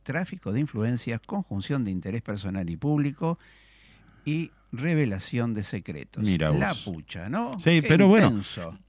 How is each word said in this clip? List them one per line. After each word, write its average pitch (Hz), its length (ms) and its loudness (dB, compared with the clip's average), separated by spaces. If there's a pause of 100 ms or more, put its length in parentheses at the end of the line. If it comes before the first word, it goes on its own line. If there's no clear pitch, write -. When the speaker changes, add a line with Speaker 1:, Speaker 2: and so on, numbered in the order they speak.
Speaker 1:
tráfico 170 520 -6
de 127 80 0
influencias, 117 600 -4
conjunción 139 640 -4
de 98 60 -4
interés 95 320 -6
personal 95 480 -6
y 82 60 -6
público 147 600 -2 (880)
y 156 240 -4 (220)
revelación 120 800 0
de 104 100 -4
secretos. 85 600 -8
Speaker 2:
Mira 85 280 2
Speaker 1:
La 190 180 2
Speaker 2:
vos. - 140 -6
Speaker 1:
pucha, 85 440 -10
¿no? 226 320 -6
Speaker 2:
Sí, 165 220 6
Speaker 1:
Qué - 80 0
Speaker 2:
pero 185 180 8
bueno, 208 200 8
Speaker 1:
intenso. 95 500 -2 (100)